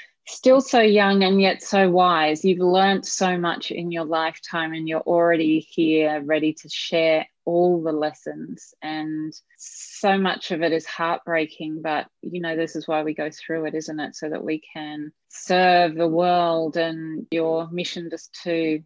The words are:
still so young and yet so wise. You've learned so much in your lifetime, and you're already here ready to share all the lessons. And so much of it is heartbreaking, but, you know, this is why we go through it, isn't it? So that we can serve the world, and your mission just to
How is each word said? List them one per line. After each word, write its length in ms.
still 360
so 180
young 420
and 160
yet 240
so 280
wise. 560
You've 140
learned 440
so 320
much 340
in 220
your 140
lifetime, 640
and 160
you're 120
already 600
here 600
ready 320
to 160
share 560
all 360
the 120
lessons. 880
And 500
so 600
much 320
of 120
it 100
is 120
heartbreaking, 960
but, 280
you 200
know, 160
this 180
is 140
why 160
we 100
go 160
through 360
it, 100
isn't 240
it? 160
So 140
that 120
we 180
can 380
serve 680
the 140
world, 680
and 540
your 400
mission 400
just 320
to 440